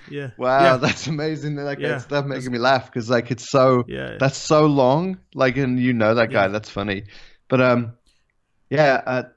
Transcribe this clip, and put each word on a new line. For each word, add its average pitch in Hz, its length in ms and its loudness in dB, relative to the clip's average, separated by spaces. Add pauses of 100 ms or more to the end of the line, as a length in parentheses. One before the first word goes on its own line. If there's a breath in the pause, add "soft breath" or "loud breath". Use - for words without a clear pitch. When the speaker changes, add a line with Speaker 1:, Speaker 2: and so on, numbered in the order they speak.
Speaker 1:
yeah. 143 300 -10
Speaker 2:
Wow, 127 240 2
Speaker 1:
Yeah. 131 140 6
Speaker 2:
that's 139 320 -4
amazing. 151 480 -6
That, 143 80 -8
like, 143 160 -8
Speaker 1:
Yeah. 143 80 -6
Speaker 2:
that's, 139 180 -8
that 143 200 -4
making 131 180 -8
Speaker 1:
That's 127 80 -8
Speaker 2:
me 120 60 -4
laugh 127 340 2
'cause, 117 180 -6
like, 120 220 0
it's - 180 -8
so, 127 380 4
Speaker 1:
Yeah. 127 320 -10
Speaker 2:
that's 135 180 0
so 156 280 4
long. 147 520 2 (160)
Like, 131 220 0
and 127 240 -2
you 127 120 2
know 113 220 2
that 117 160 2
guy, 104 140 2
Speaker 1:
Yeah. 95 40 2
Speaker 2:
that's 104 220 -6
funny. 101 340 -6 (440 loud breath)
But, 127 120 2
um, 120 340 0 (720)
yeah, 135 380 2
uh, 127 160 -4 (140)